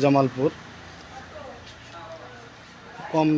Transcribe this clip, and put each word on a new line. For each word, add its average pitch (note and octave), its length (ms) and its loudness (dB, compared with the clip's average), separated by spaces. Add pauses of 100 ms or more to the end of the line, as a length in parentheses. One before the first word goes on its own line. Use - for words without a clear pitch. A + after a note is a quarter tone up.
জামালপুর। C#3 460 6 (2500)
কম D#3 260 4